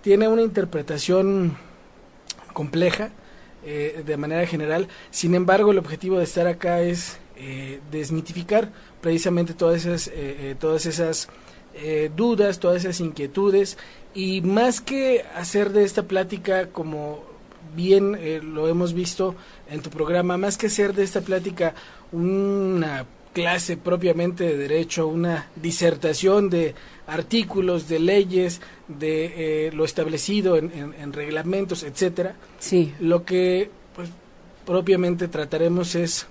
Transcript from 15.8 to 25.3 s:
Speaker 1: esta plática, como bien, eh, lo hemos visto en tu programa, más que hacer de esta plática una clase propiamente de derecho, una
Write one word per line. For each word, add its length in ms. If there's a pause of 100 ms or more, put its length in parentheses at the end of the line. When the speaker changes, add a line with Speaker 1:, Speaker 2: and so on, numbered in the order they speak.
Speaker 1:
esta 200
plática, 680
como 540 (520)
bien, 440
eh, 220
lo 280
hemos 240
visto 420 (340)
en 120
tu 100
programa, 460
más 200
que 100
hacer 280
de 80
esta 180
plática 540 (360)
una 960 (280)
clase 440
propiamente 680
de 140
derecho, 500
una 480